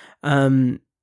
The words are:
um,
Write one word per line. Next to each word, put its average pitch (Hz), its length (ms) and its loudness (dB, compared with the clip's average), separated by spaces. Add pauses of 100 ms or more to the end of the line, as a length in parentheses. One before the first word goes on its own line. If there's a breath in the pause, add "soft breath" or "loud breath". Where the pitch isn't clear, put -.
(240 loud breath)
um, 135 580 0 (220)